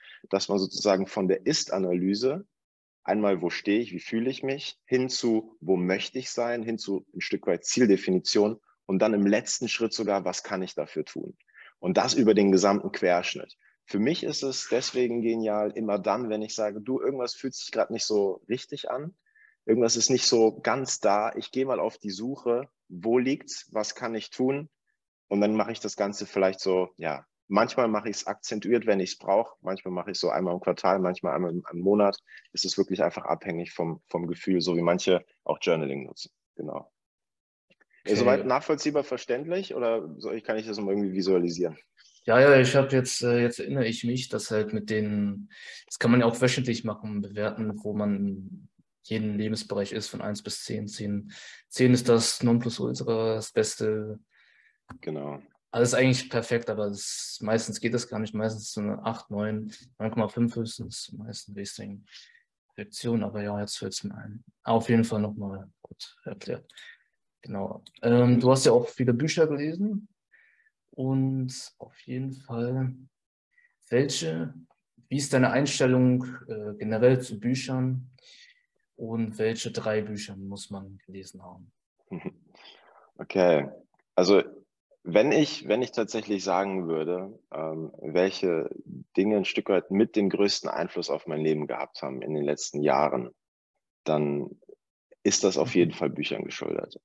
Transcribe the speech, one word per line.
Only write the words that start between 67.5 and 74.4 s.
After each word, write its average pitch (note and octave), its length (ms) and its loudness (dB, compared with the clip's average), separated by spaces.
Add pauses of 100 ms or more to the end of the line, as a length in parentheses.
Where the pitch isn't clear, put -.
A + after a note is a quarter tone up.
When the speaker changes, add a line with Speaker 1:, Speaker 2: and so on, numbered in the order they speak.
Speaker 2:
Ähm, A#2+ 380 6
du B2 100 6
hast C3 140 6
ja B2 80 8
auch A#2+ 160 4
viele B2 240 0
Bücher D#3 340 2
gelesen. E3 640 -4 (800)
Und C3 880 -2
auf - 220 -20
jeden C3 320 -8
Fall, B2+ 640 -4 (920)
welche, E2 640 0 (560)